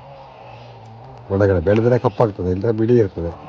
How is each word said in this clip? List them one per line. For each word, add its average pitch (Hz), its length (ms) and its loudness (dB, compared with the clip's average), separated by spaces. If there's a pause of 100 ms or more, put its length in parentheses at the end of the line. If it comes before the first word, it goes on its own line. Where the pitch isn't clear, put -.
(1300)
ಒಳಗಡೆ 98 300 4
ಬೆಳೆದ್ರೆ 113 380 2
ಕಪ್ಪಾಗ್ತದೆ, 104 520 0
ಇಲ್ದ್ರೆ 98 220 -2
ಬಿಳಿ 110 260 2
ಇರ್ತದೆ. 87 340 -2 (160)